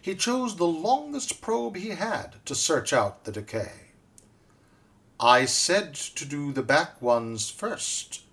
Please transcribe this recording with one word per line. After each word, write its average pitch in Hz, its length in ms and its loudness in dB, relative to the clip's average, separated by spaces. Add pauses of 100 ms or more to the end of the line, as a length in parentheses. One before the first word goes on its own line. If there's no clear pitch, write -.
He 190 140 -4
chose 240 420 -2
the 175 100 2
longest 254 720 0
probe 226 360 -2
he 196 140 -8
had 190 460 -4 (100)
to - 80 -6
search 131 380 2
out 107 320 2
the - 80 -10
decay. 104 560 -8 (1300)
I 127 260 8
said 170 480 0
to - 300 -10
do 143 280 -6
the 135 100 -4
back 143 400 2
ones 113 480 0
first - 720 -6 (100)